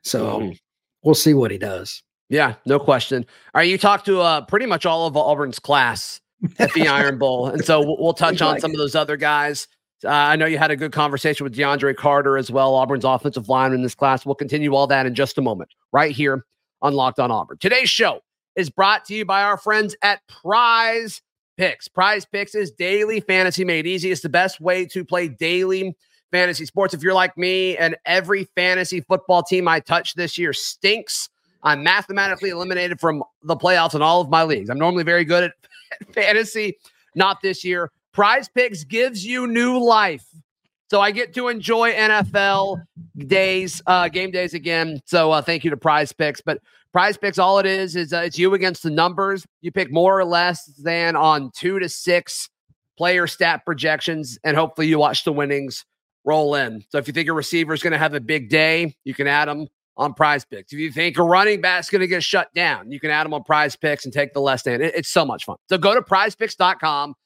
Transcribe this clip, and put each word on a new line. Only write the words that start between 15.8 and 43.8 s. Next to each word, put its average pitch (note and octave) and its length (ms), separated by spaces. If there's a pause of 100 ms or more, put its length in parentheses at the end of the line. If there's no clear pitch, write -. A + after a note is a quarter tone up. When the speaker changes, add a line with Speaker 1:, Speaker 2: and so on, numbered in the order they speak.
Speaker 2:
right D3 180
here C3+ 340 (380)
on C#3 120
Locked C3 260
On A#2+ 100
Auburn. F2+ 280
Today's A#3 320
show E3 300 (360)
is F3+ 140
brought G3 360
to G3+ 80
you G#3+ 100
by G3 180
our G#3 140
friends G#3+ 460
at G3+ 240
Prize A3+ 960 (340)
Picks. F3 320
Prize G3 380
Picks G3+ 280
is G3+ 180
daily G#3 480
fantasy F#3 440
made E3 220
easy. F#3 240
It's E3+ 100
the E3+ 80
best F3+ 320
way F3+ 260
to - 180
play F3 240
daily F#3 680 (360)
fantasy F3 340
sports. F#3+ 260
If D3 100
you're F#3+ 120
like F#3 240
me F#3 400
and E3 260
every F#3 400 (120)
fantasy F3+ 440
football F#3 420
team F3+ 260
I D#3+ 120
touch - 360
this F3 200
year E3+ 160
stinks, - 800 (320)
I'm D3 200
mathematically G3 680
eliminated F3+ 500
from D#3 240 (180)
the D#3 140
playoffs E3+ 380
in D3 80
all E3+ 180
of D3+ 80
my D#3+ 160
leagues. A2+ 240
I'm B2+ 100
normally E3+ 240
very E3+ 220
good F3 200
at E3+ 80 (300)
<laughs> - 320
fantasy, G#3+ 600 (380)
not F#3+ 280
this F#3 220
year. F3+ 260 (220)
Prize A3 360
Picks A3+ 360
gives G#3+ 420
you B3 200
new A#3+ 320
life. G#3+ 460 (680)
So G3+ 100
I G3+ 100
get A#3 240
to B3 140
enjoy A3+ 420
N G#3+ 220
F G3+ 220
L G3 460 (380)
days, F#3 680